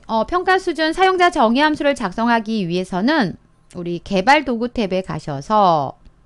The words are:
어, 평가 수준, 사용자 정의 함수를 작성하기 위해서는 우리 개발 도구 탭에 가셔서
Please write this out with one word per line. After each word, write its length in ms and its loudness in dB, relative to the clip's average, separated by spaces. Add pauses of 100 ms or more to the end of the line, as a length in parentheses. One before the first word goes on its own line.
어, 200 -2
평가 340 0
수준, 340 -2
사용자 380 2
정의 320 2
함수를 320 0
작성하기 720 -2
위해서는 680 -2 (400)
우리 240 -8
개발 460 2
도구 220 -4
탭에 360 -4
가셔서 920 0 (280)